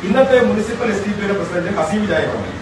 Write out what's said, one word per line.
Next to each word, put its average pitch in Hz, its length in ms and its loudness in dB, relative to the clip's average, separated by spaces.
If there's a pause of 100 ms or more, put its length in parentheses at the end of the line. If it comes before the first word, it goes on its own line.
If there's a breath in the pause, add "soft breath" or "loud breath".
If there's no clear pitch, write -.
ഇന്നത്തെ 254 320 4 (100)
മുനിസിപ്പൽ 220 460 -2
എസ് 196 100 -4
ഡി 208 120 -2
പി 202 80 -4
യുടെ 196 140 0
പ്രസിഡന്റ് 170 400 -2
ഹസീബ് 208 320 0
ജായമാണ് 117 400 -2 (100)